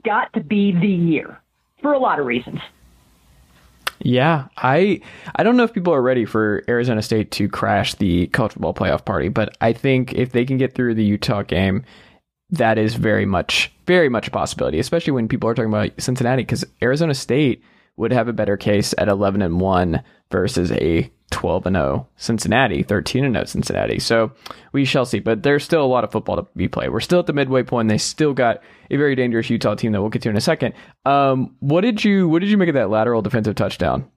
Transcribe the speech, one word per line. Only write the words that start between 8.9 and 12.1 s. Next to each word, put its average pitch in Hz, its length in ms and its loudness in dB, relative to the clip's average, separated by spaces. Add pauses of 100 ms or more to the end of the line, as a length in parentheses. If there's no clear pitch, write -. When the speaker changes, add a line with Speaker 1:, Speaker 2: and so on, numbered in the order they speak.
Speaker 2:
party, 87 220 -2
but 113 340 -2
I 117 100 2
think 127 400 0
if 123 200 -2
they 120 120 2
can 131 140 -2
get 127 160 0
through 120 200 0
the 110 100 0
Utah 104 380 0
game, 95 420 0 (640)